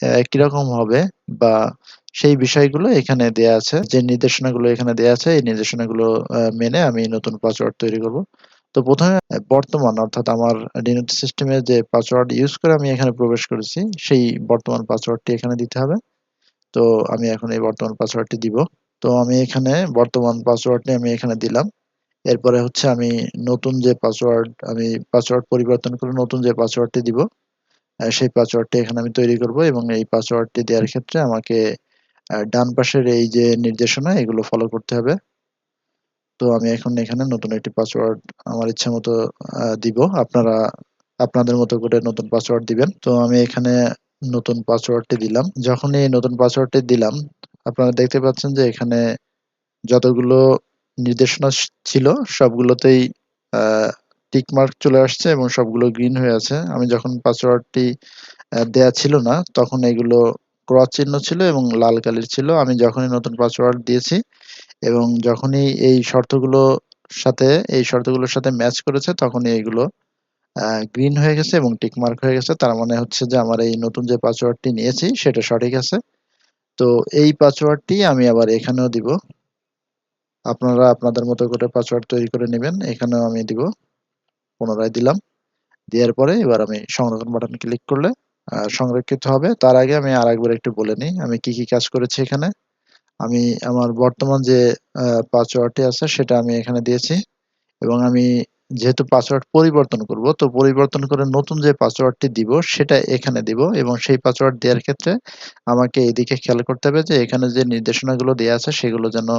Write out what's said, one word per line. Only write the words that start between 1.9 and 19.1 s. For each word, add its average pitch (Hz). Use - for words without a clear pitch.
সেই 147
বিষয়গুলো 143
এখানে 127
দেয়া 113
আছে। 151
যে 131
নির্দেশনাগুলো 123
এখানে 120
দেয়া 117
আছে, 120
এই 151
নির্দেশনাগুলো, 113
আহ, 117
মেনে 117
আমি 117
নতুন 110
পাসওয়ার্ড 113
তৈরি 113
করব। 120
তো 131
প্রথমে, 151
আহ, 170
বর্তমান, 135
অর্থাৎ 113
আমার 117
ডিনোটো 120
সিস্টেমে 135
যে 123
পাসওয়ার্ড 123
ইউজ 131
করে 160
আমি 143
এখানে 127
প্রবেশ 117
করেছি, 156
সেই 123
বর্তমান 117
পাসওয়ার্ডটি 113
এখানে 120
দিতে 120
হবে। 139
তো 113
আমি 113
এখন 110
এই 113
বর্তমান 110
পাসওয়ার্ডটি 113
দিব। 113
তো 123